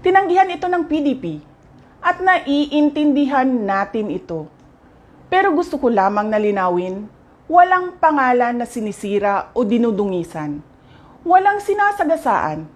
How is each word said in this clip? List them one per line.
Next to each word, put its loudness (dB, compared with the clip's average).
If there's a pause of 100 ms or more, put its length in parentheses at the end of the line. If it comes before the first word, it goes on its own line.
Tinanggihan 4
ito -8
ng -2
P -2 (120)
D 2
P -6 (760)
at -2
naiintindihan 2
natin -2
ito. -8 (800)
Pero 2
gusto -2
ko 0
lamang 0
na 0
linawin, -2 (400)
walang 2
pangalan 2
na -4
sinisira -4
o -4
dinudungisan. -2 (560)
Walang 4
sinasagasaan. -2 (120)